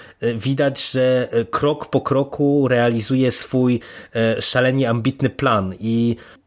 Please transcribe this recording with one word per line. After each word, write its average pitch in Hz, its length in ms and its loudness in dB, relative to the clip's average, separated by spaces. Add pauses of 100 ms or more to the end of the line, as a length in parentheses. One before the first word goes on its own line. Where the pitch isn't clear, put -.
(200)
e, 117 140 -2
widać, 135 580 -2
że, 127 400 2
e, 117 140 0
krok 151 400 -2
po 131 160 0
kroku 139 640 0
realizuje 120 640 2
swój, 127 480 0 (360)
e, 113 260 0
szalenie 131 480 0
ambitny 120 400 0
plan. 104 500 0
I 117 360 0 (320)